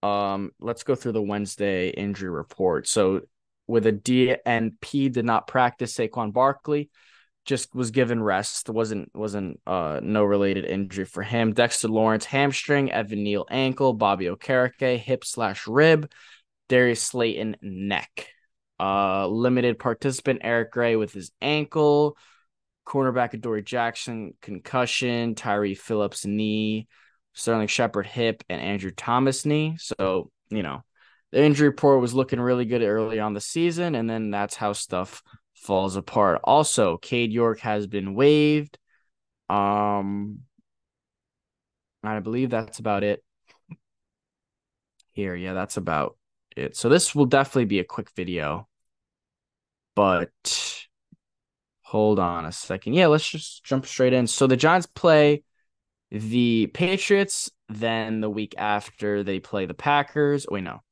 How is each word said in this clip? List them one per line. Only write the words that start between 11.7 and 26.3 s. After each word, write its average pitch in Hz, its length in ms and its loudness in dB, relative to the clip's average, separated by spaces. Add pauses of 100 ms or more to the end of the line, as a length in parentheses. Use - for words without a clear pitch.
Lawrence, 110 380 2
hamstring. 139 680 0
Evan 104 300 -4
Neal, 104 280 -2
ankle. 131 440 0
Bobby 101 320 0
Okereke, 127 720 0
hip 127 260 -4
slash 104 420 -4
rib. 147 440 4 (580)
Darius 123 340 4
Slayton, 113 600 -2
neck. 98 680 -6 (500)
Uh, 98 480 0
limited 120 520 0
participant, 131 680 -2
Eric 117 280 0
Gray 117 240 0
with 107 180 -4
his 92 260 -14
ankle. 147 800 2 (680)
Cornerback 127 460 0
Adoree 110 300 -4
Jackson, 117 800 -6
concussion. 117 920 -2
Tyree 104 400 -2
Phillips, 104 520 -4
knee. 107 600 -2 (460)